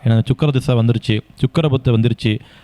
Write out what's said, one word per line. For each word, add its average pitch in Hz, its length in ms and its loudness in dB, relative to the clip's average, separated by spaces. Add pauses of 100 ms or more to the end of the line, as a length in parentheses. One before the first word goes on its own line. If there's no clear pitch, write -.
எனக்கு 113 260 0
சுக்கிர 147 200 0
திசை 131 240 -2
வந்துருச்சு, 113 460 0 (140)
சுக்கிர 156 340 -2
புத்தி 131 220 0
வந்துருச்சு, 113 420 0 (320)